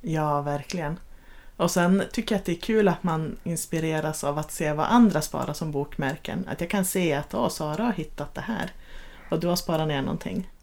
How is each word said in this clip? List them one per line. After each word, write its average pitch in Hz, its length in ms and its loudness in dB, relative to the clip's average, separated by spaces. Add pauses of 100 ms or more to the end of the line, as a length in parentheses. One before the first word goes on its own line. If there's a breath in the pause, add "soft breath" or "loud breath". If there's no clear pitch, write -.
Ja, 151 400 0
verkligen. 147 580 -4 (560 soft breath)
Och 175 160 2
sen 185 400 6
tycker - 240 0
jag 196 40 2
att 185 60 -8
det 180 60 0
är 170 100 -2
kul 214 260 6
att 175 160 2
man 160 400 0
inspireras 160 800 -2
av 143 140 0
att 151 140 -4
se 151 220 0
vad 151 120 0
andra 220 360 8
sparar 147 320 -4
som 156 180 -4
bokmärken. 143 760 -4
Att - 140 -4
jag 170 80 -4
kan 196 160 2
se 175 280 2
att, 143 200 -4
"Åh, - 160 2
Sara 156 340 -2
har 233 100 2
hittat 151 420 -8
det - 60 -6
här. 220 300 -4 (580 soft breath)
Och 165 100 2
du 170 80 0
har 175 80 4
sparat 160 320 0
ner 143 140 0
någonting." - 480 -4 (140)